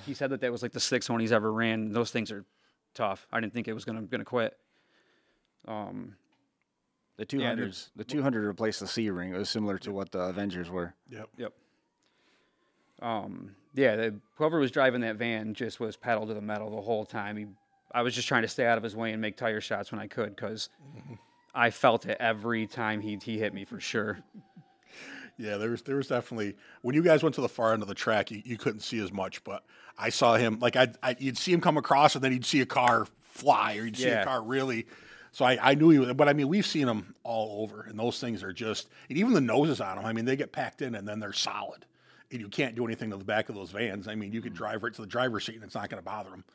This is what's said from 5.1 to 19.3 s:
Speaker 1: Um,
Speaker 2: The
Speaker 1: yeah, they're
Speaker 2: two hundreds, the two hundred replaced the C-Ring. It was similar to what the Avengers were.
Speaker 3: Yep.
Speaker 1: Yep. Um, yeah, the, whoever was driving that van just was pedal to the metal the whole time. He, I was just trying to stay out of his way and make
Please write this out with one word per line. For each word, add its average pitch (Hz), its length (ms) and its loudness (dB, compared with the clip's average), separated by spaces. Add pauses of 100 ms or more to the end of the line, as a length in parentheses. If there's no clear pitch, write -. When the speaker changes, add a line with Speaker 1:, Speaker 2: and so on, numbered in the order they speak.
Speaker 1:
Um, 101 480 -10 (1000)
Speaker 2:
The 110 80 -10
Speaker 1:
yeah, - 20 -8
they're - 0 -
Speaker 2:
two 139 180 -2
hundreds, 113 520 -4
the 107 80 -10
two 135 180 -2
hundred 117 240 0
replaced 104 340 -2
the 98 60 -8
C-Ring. 92 480 -4
It 92 40 -4
was 101 120 -4
similar 104 280 -2
to - 140 -10
what 98 200 -6
the 95 80 -4
Avengers 90 500 -4
were. 87 240 -6 (160)
Speaker 3:
Yep. 110 260 -14
Speaker 1:
Yep. 113 160 -10 (1500)
Um, 101 520 -8 (200)
yeah, 127 220 4
the, 113 180 -2 (220)
whoever 156 220 0
was 135 120 4
driving 131 320 4
that 110 140 -4
van 110 380 -4
just 113 260 -6
was 110 160 -6
pedal 110 300 -2
to 110 80 -6
the 104 60 -6
metal 104 300 -6
the 107 120 -8
whole 107 240 -2
time. 104 300 -6
He, 107 100 -8 (460)
I 120 100 0
was 120 120 0
just 120 140 -4
trying 120 140 4
to 110 60 0
stay 127 180 0
out 117 100 4
of 110 80 -2
his 104 100 -8
way 113 180 -4
and 110 100 -6
make 107 140 -4